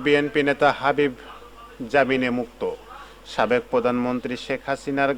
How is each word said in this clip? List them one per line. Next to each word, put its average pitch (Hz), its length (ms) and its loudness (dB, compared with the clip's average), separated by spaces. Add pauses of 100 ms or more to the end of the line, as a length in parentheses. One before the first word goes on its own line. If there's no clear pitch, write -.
বিএনপি 147 380 2
নেতা 143 260 4 (120)
হাবিব 143 320 2 (800)
জামিনে 131 460 2
মুক্ত। - 240 -8 (720)
সাবেক 120 280 2 (100)
প্রধানমন্ত্রী 123 640 0
শেখ 131 300 -6
হাসিনার 139 520 -2